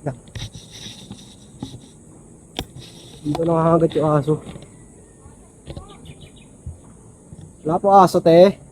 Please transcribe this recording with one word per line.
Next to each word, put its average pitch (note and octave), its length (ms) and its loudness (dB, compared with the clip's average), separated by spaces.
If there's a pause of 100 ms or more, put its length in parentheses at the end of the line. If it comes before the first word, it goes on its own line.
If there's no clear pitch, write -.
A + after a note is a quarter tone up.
Lang. C3 120 -8 (3000)
Dito D3 160 -4
nakakagat E3 560 0
yung D3+ 160 0
aso. D3+ 200 -2 (3250)
Wala E3 160 -2
po G3 80 -2
aso, F#3 320 6
te. F3 400 6 (100)